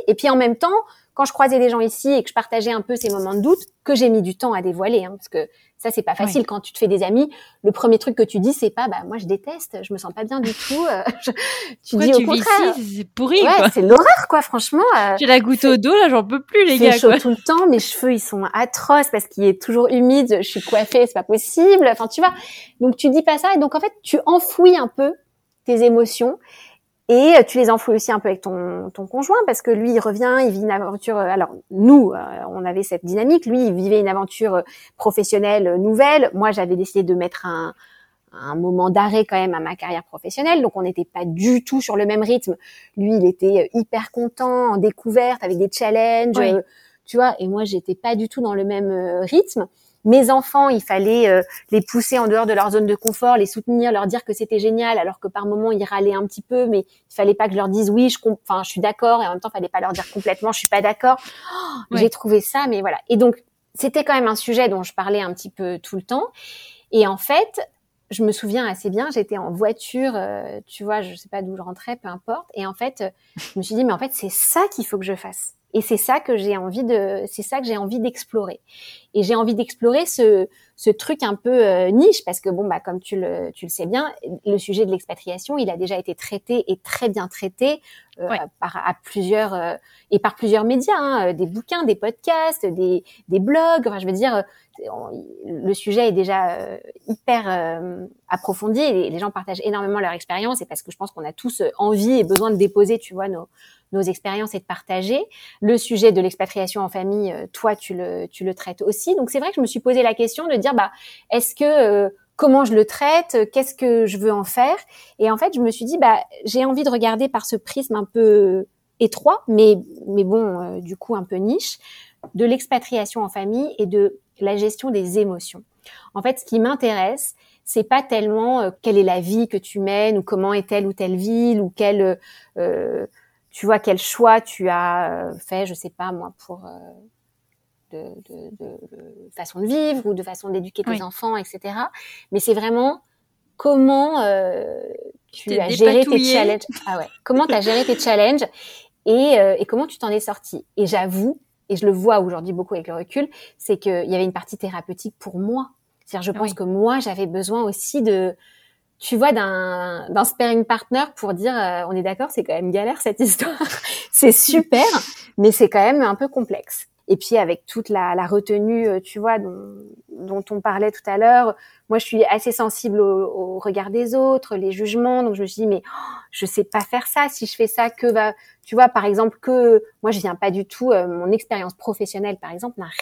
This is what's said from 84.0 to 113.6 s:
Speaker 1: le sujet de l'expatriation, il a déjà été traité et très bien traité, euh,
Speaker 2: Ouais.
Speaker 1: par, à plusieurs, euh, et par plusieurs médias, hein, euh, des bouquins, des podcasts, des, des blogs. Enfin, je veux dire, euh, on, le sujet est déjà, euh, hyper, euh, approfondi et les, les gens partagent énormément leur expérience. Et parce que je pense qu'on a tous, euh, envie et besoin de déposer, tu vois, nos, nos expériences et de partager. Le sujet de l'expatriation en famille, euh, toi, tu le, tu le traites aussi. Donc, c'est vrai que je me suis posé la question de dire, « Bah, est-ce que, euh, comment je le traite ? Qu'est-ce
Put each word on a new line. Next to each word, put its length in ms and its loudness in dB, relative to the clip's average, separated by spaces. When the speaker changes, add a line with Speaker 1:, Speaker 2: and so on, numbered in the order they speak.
Speaker 1:
le 100 2
sujet 300 -2
de 40 -2
l'expatriation, 680 -8
il 100 -2
a 80 -6
déjà 220 -6
été 160 -10
traité 580 -6
et 60 -6
très 320 -6
bien 180 -6
traité, 540 -4
euh, 120 -6
Speaker 2:
Ouais. 100 -4
Speaker 1:
par, 180 -8
à 160 -4
plusieurs, 480 -2
euh, 220 -6
et 80 4
par 180 -4
plusieurs 280 2
médias, 320 0
hein, 320 0
euh, 60 -2
des 120 -4
bouquins, 380 -6
des 120 2
podcasts, 680 -2
des, 400 -2
des 100 0
blogs. 480 2
Enfin, 120 -6
je 80 -10
veux 60 -2
dire, 240 0
euh, 60 0
on, 200 -14
le 300 -4
sujet 340 0
est 40 0
déjà, 400 0
euh, 260 -10
hyper, 380 -2
euh, 600 -6
approfondi 500 -2
et 140 0
les, 160 0
les 80 -8
gens 120 -6
partagent 340 -10
énormément 360 -4
leur 120 -4
expérience. 500 -6
Et 40 -16
parce 140 -12
que 100 -18
je 60 -18
pense 140 -12
qu'on 160 -14
a 80 -12
tous, 260 -8
euh, 160 -2
envie 440 2
et 40 4
besoin 260 0
de 60 0
déposer, 420 2
tu 140 -20
vois, 160 -8
nos, 200 -10
nos 100 -2
expériences 520 -6
et 40 -8
de 60 -20
partager. 540 -4
Le 160 4
sujet 340 4
de 80 2
l'expatriation 640 -4
en 80 -4
famille, 420 -4
euh, 200 -12
toi, 220 -2
tu 200 -12
le, 360 -8
tu 140 -12
le 100 -4
traites 280 -12
aussi. 340 -2
Donc, 140 -2
c'est 100 -4
vrai 80 -4
que 80 -6
je 40 0
me 60 0
suis 140 -6
posé 220 2
la 120 2
question 320 -4
de 100 -2
dire, « 180 0
Bah, 160 0
est-ce 240 -2
que, 100 -2
euh, 460 4
comment 300 6
je 80 0
le 100 6
traite ? 680 0
Qu'est-ce 220 -2